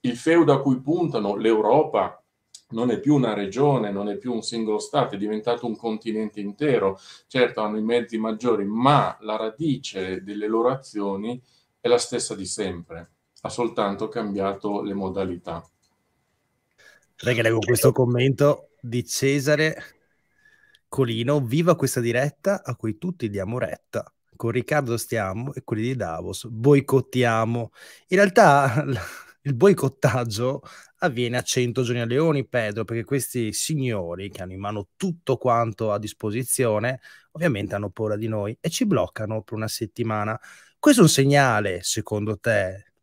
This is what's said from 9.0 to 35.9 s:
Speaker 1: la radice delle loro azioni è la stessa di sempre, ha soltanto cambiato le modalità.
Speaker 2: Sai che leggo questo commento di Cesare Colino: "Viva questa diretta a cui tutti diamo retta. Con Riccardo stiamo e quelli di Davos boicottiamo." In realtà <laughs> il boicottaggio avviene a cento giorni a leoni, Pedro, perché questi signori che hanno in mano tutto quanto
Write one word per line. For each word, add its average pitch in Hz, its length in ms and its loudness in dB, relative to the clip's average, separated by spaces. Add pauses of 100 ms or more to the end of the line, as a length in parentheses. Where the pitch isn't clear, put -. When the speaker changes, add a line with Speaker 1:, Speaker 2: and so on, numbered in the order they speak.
Speaker 1:
la 107 160 -4
radice 104 840 -4
delle 104 240 -8
loro 117 240 2
azioni 104 680 -6 (400)
è 120 80 -2
la 120 100 6
stessa 113 360 -4
di 98 100 -8
sempre, 87 680 -8 (300)
ha - 80 -8
soltanto 110 600 -2
cambiato 101 720 -4
le 98 120 -6
modalità. 92 720 -6 (1500)
Speaker 2:
Sai 123 180 -2
che 117 80 0
leggo 113 160 2
questo 120 340 2
commento 131 760 2 (100)
di 120 240 -4
Cesare 147 720 0 (1120)
Colino: 123 520 0
"Viva 156 340 2
questa 135 260 0
diretta 131 640 0
a 123 140 -8
cui 110 220 -6
tutti 180 300 -6
diamo 101 300 -6
retta. - 540 -8 (240)
Con 117 160 -4
Riccardo 123 440 0
stiamo 110 580 -4
e - 100 -12
quelli 107 180 -4
di 127 140 -2
Davos 90 500 -8
boicottiamo." 120 1300 2 (360)
In 185 80 2
realtà 147 680 6
<laughs> - 560 -8
il 139 120 -2
boicottaggio 123 1080 2 (360)
avviene 123 380 -2
a 123 60 -2
cento 123 400 -2
giorni 120 180 -2
a 117 60 -2
leoni, 139 400 0
Pedro, 110 380 -2
perché 113 200 -6
questi 123 480 -4
signori 101 800 -4
che 92 120 -14
hanno 90 100 -10
in 95 80 -12
mano 101 360 -8
tutto 170 400 -4
quanto 113 560 0